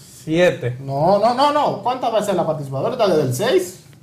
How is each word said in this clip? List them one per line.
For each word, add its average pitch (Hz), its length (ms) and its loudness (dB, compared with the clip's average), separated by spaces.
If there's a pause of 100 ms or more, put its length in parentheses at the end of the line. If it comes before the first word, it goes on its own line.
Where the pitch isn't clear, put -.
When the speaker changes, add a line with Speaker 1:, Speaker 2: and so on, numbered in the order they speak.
(240)
Speaker 1:
Siete. 156 560 0
Speaker 2:
No, 143 380 0
no, 226 160 2
no, 285 180 2
no. 254 300 0
¿Cuántas 247 300 -2
veces 202 220 0
la 165 120 0
participó? 147 440 -4
¿Está 240 180 0
desde 156 140 4
el 127 120 0
seis? 311 500 0 (180)